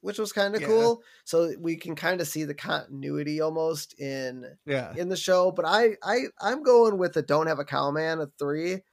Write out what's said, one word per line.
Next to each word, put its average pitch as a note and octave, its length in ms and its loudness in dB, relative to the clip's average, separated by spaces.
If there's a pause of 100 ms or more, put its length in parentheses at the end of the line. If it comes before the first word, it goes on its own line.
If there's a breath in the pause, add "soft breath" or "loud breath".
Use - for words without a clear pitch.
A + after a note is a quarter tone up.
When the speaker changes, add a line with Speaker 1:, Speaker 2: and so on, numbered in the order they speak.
Speaker 1:
which G3+ 160 -8
was G#3+ 160 -6
kinda G3+ 260 0
Speaker 2:
Yeah. G3+ 60 -4
Speaker 1:
cool. A#3 380 4 (220 soft breath)
So E3 340 0
we E3 160 -4
can D#3+ 200 -10
kinda E3+ 300 -2
see D#3 200 -6
the C#3+ 100 -8
continuity C#3+ 840 -6
almost D#3+ 600 -4
in, C3 460 -8 (200)
Speaker 2:
Yeah. C3 300 -4
Speaker 1:
in F3 140 -4
the F#3 80 -4
show. F#3 340 4
But F3+ 140 -2
I, G#3+ 360 4
I, A#3 200 0 (200)
I'm B3+ 220 -2
going A#3 340 8
with F3+ 200 0
a D#3 40 2
don't D3+ 260 2
have D3+ 120 0
a C#3+ 60 -6
cow C#3 260 0
man, D#3+ 280 -2
a D3 200 -6
three. D#3+ 400 -4 (140)